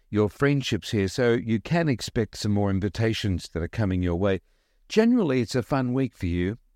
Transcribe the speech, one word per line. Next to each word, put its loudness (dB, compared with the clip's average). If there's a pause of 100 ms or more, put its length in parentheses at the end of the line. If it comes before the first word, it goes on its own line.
(100)
your 2
friendships 0
here, 2
so 2
you 0
can 0
expect -4
some -2
more 2
invitations -2
that -4
are -4
coming -2
your 0
way. 0 (480)
Generally, 2
it's -4
a 0
fun -2
week -2
for -4
you, 0 (160)